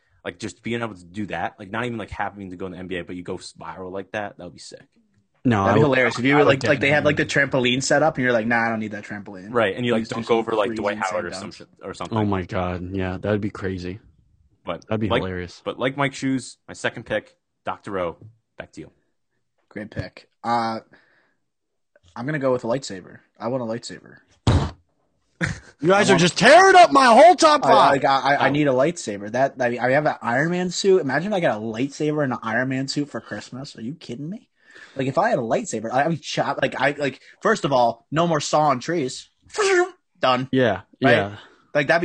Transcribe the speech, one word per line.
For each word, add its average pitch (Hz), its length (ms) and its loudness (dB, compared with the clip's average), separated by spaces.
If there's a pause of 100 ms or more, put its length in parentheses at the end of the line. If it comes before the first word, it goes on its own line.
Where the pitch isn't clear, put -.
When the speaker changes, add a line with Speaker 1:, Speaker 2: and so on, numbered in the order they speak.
(240)
Speaker 1:
like, 90 140 -12
just - 240 -12
being 117 180 -6
able 110 140 -8
to 90 100 -20
do 92 220 -10
that, 87 320 -8
like, 101 120 -16
not 113 140 -4
even, 120 140 -8
like, 95 120 -10
having 101 400 -10
to 90 60 -14
go 92 80 -10
in 92 80 -10
the 82 60 -14
N 92 80 -12
B 90 100 -8
A, 85 80 -6
but 92 100 -14
you 90 80 -12
go 92 140 -10
spiral 87 540 -14
like 98 220 -12
that, 101 260 -8
that 90 60 -16
would 87 100 -16
be - 40 -20
sick. - 280 -20 (600)
Speaker 2:
No, 107 180 4
Speaker 3:
That'd 98 100 4
be 107 100 6
Speaker 2:
I - 40 4
would, 131 80 2
Speaker 3:
hilarious. 120 220 0
If 117 60 -4
you 139 80 4
Speaker 2:
I - 40 4
Speaker 3:
were 147 100 6
Speaker 2:
would 139 160 2
Speaker 3:
like, - 20 -8
like, 139 160 2
they 139 80 2
had, 147 160 2
like, 151 120 2
the 156 100 0
Speaker 2:
definitely 135 500 0
Speaker 3:
trampoline 135 60 -4
set 143 200 2
up, 156 140 0
and 131 80 -2
you're 127 80 2
like, 110 140 0
"Nah, 117 180 0
I 117 60 -2
don't 113 100 -4
need 107 120 -8
that 104 120 -14
trampoline." 101 480 -16
Speaker 1:
Right, 110 240 0
and 123 80 -6
you, 120 80 0
like, 113 120 0
Speaker 3:
Please 110 40 -18
do 123 60 -6
Speaker 1:
dunk 117 140 -8
Speaker 3:
some 117 100 4
Speaker 1:
over, 113 140 -2
like, 107 220 0
Dwight 101 220 -4
Speaker 3:
crazy 98 140 -4
Speaker 1:
Howard 90 160 -4
or - 20 -6
Speaker 3:
inside 87 120 -10
Speaker 1:
some 92 100 -12
Speaker 3:
dunk. 80 60 -18
Speaker 1:
shit, - 120 -20 (140)
or 95 100 -12
something. 90 240 -8
Speaker 2:
Oh 107 80 0
my 98 200 -2
God, 90 520 -6
yeah, 92 220 -6
that'd 101 240 -2
be 104 80 -6
crazy. 95 500 -10 (640)
Speaker 1:
But 85 220 -10
Speaker 2:
That'd 110 140 -4
be 107 100 -2
Speaker 1:
like, 120 100 0
Speaker 2:
hilarious. 90 420 -10
Speaker 1:
but - 160 -8
like 135 200 -4
Mike 139 160 -2
Shoes, 135 420 -6 (100)
my 98 60 -16
second 113 320 -6
pick, - 320 -6 (300)
Doctor 98 320 -8
O. 85 180 -4 (400)
Back - 160 -18
to - 80 -18
you. 78 100 -18 (800)
Speaker 3:
Great 107 220 -14
pick. - 400 -16 (120)
Uh, 113 380 -4 (1400)
I'm 120 80 -10
gonna 147 140 -4
go 131 140 0
with 123 120 -2
a - 20 -4
lightsaber. 113 520 -8 (200)
I 113 100 -6
want 127 140 -4
a 117 40 -8
lightsaber. 95 540 -12 (1600)
Speaker 2:
You 151 100 0
guys 202 180 4
Speaker 3:
I 202 40 8
Speaker 2:
are - 20 8
Speaker 3:
want 170 80 2
Speaker 2:
just 175 160 2
tearing 359 380 10
up 339 160 10
my 277 140 6
whole 277 280 10
top 302 320 4
Speaker 3:
I, - 20 2
Speaker 2:
five. - 240 6
Speaker 3:
I 143 60 2
got, 135 260 2
I, 139 120 4
I 123 120 2
Speaker 2:
Oh. 135 40 0
Speaker 3:
need 147 160 2
a 135 40 2
lightsaber. 120 600 -2
That, 131 280 0
I 123 80 0
mean, 120 120 -4
I 123 100 0
have 151 160 2
an 139 160 0
Iron 131 280 0
Man 180 200 -2
suit. 185 320 2
Imagine 151 320 -2
I 190 60 0
got 135 180 0
a - 20 -8
lightsaber 139 640 -4
and 127 80 -2
an 117 100 -6
Iron 120 280 -2
Man 131 180 -4
suit 139 220 -6
for 113 100 -10
Christmas. 123 560 -14
Are 117 60 -16
you 123 120 -10
kidding 156 360 -12
me? 226 180 -16 (480)
Like, 135 120 -4
if 131 100 -2
I 196 100 2
had 226 100 0
a 131 40 -2
lightsaber, 117 500 -4
I, 131 120 2
I'd 165 60 -2
be 170 60 -4
chop-, - 460 -4
like, 117 180 -4
I, 139 120 2
like, 139 280 -6 (220)
first 208 240 0
of 143 60 0
all, 120 380 2
no 160 160 2
more 160 140 0
sawing 151 400 2
trees. 151 480 -6 (260)
<laughs> 370 640 0
Done. 131 320 2
Speaker 2:
Yeah, 113 300 2 (200)
Speaker 3:
Right? 131 140 6
Speaker 2:
yeah. 101 200 -2 (380)
Speaker 3:
Like, 147 140 0
that'd 165 160 4